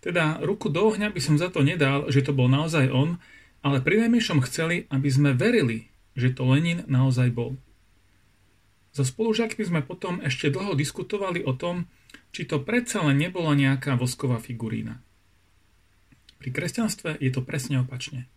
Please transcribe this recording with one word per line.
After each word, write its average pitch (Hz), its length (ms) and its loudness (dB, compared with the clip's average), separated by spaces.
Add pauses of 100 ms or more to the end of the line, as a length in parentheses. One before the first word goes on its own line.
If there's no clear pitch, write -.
Teda 160 400 0
ruku 175 240 -2
do 180 240 4
ohňa 208 240 -2
by 143 60 -4
som 147 180 4
za 175 80 0
to 175 160 2
nedal, 143 480 2
že 131 140 4
to 143 100 0
bol 127 160 4
naozaj 147 400 2
on, 147 320 0 (400)
ale 139 160 2
prinajmenšom 190 640 2
chceli, 165 480 -2
aby 139 160 0
sme 143 240 4
verili, 135 560 2 (240)
že 127 240 0
to 127 80 -6
Lenin 165 480 2
naozaj 127 400 4
bol. 120 240 -4 (1400)
So 135 160 -2
spolužiakmi 220 560 -2
sme 170 160 -2
potom 180 400 -6
ešte 135 320 -2
dlho 185 240 -4
diskutovali 175 720 -4
o 127 80 -2
tom, 175 320 -6 (480)
či 170 80 -8
to 151 160 -4
predsa 226 480 -2
len 139 80 4
nebola 165 400 0
nejaká 135 400 2
vosková 123 480 -2
figurína. 113 560 -8 (1400)
Pri 131 100 -8
kresťanstve 170 720 -4
je 131 80 0
to 131 160 -2
presne 135 320 -2
opačne. 127 580 -6